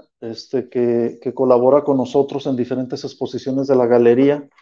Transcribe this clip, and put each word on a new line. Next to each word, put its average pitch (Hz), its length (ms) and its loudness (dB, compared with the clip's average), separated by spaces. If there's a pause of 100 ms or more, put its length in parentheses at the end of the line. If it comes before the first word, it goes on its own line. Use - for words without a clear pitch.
(200)
este, 117 480 -8
que, 120 540 -2
que 127 100 -8
colabora 131 520 2
con 139 120 0
nosotros 139 500 -2
en 135 100 -4
diferentes 127 480 -6
exposiciones 135 640 -6
de 135 80 2
la 123 100 2
galería. 123 640 4 (140)